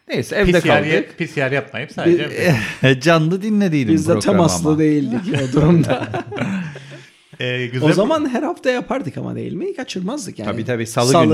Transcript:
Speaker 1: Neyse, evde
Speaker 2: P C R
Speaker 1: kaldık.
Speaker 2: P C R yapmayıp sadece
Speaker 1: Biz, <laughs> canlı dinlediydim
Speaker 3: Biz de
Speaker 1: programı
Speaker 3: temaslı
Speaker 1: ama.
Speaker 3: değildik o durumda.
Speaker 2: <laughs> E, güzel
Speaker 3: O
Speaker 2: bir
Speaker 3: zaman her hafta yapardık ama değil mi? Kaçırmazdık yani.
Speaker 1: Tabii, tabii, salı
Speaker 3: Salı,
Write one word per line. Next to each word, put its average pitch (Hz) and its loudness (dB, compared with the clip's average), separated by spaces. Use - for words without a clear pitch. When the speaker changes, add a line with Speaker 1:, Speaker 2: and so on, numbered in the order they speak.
Speaker 1:
Neyse, 220 -6
evde 190 4
Speaker 2:
P 175 6
C - 0
R - -2
Speaker 1:
kaldık. 160 -2
Speaker 2:
P 165 -4
C 135 -2
R 139 0
yapmayıp 135 -6
sadece 170 0
Speaker 1:
Biz, 135 4
<laughs> - -12
canlı 165 2
dinlediydim 185 2
Speaker 3:
Biz 101 2
de - 4
Speaker 1:
programı 101 2
Speaker 3:
temaslı 151 2
Speaker 1:
ama. 156 2
Speaker 3:
değildik 147 2
o 127 -4
durumda. 151 2
Speaker 2:
<laughs> - -6
E, 123 -4
güzel 127 -4
Speaker 3:
O 151 6
Speaker 2:
bir 170 4
Speaker 3:
zaman 285 0
her 247 -4
hafta 320 -4
yapardık 247 -6
ama 123 -8
değil 117 -8
mi? 349 -8
Kaçırmazdık 214 -10
yani. 104 -6
Speaker 1:
Tabii, 113 -6
tabii, 113 -4
salı 123 0
Speaker 3:
Salı, 170 6